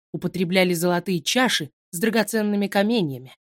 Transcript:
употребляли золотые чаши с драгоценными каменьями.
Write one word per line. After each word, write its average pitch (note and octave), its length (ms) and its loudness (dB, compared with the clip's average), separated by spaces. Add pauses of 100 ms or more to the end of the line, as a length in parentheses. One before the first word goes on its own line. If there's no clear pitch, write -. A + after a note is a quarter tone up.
(120)
употребляли F3+ 600 0
золотые F3 460 0
чаши A#3+ 500 0 (200)
с E3+ 80 -10
драгоценными G#3 680 0
каменьями. G3 680 -2 (160)